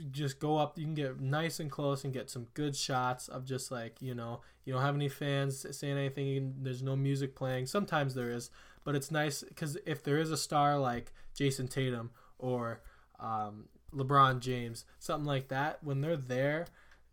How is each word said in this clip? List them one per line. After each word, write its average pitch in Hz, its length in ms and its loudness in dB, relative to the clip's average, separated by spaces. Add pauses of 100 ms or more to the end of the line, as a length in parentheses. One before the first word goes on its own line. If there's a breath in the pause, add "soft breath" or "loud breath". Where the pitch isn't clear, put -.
(100)
just 139 280 -2
go 151 180 2
up. 151 220 2
You 156 60 -4
can 156 100 -2
get 139 260 -2
nice 151 400 0
and 151 100 -4
close 139 340 0
and 135 80 -2
get 123 180 -6
some 120 240 -8
good 147 220 0
shots 127 520 0
of 131 160 -8
just, 131 260 -4
like, 117 300 -6
you 127 140 -6
know, 117 260 -6 (240 loud breath)
you 131 80 -4
don't 127 100 2
have 143 120 4
any 143 140 2
fans 139 580 -2 (100)
saying 139 220 -2
anything. 139 280 -2
You 135 140 2
can, 135 220 -4
there's 131 200 -4
no 135 140 0
music 139 380 2
playing. 131 320 -2
Sometimes 147 480 0
there 120 160 -2
is, 120 200 -6 (340 loud breath)
but 143 100 0
it's 139 160 -2
nice 151 340 0 (100)
'cause 156 300 -4
if 156 180 -4
there 147 160 4
is 160 120 2
a 156 60 2
star 143 420 4
like 120 340 0 (220 soft breath)
Jason 135 340 0
Tatum 123 420 -2 (280 loud breath)
or, 120 420 -2 (400 loud breath)
um, 107 480 -4 (260)
LeBron 135 460 8
James, 120 460 -4 (120)
something 151 280 -2
like 135 220 0
that, 139 360 -2
when 139 160 0
they're 160 160 0
there, 139 500 0 (460 loud breath)